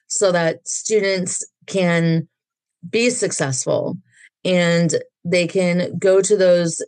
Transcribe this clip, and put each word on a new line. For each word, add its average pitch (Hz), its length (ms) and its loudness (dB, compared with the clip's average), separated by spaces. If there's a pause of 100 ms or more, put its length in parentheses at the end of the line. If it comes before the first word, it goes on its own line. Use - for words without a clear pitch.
so 190 240 0
that 175 340 -2
students 196 760 -2 (220)
can 165 600 0 (600)
be 233 220 0
successful 147 840 -4 (480)
and 170 520 2 (280)
they 175 220 0
can 175 520 -2
go 190 240 4
to 208 140 2
those 175 520 2